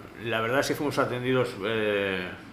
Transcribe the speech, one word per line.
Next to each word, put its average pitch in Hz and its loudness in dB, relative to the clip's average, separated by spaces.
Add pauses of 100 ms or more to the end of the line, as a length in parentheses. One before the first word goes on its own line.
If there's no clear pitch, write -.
(260)
la 113 0
verdad 120 2
es 143 2
que 143 0
fuimos 143 -2
atendidos, 123 2 (160)
eh, 101 0 (260)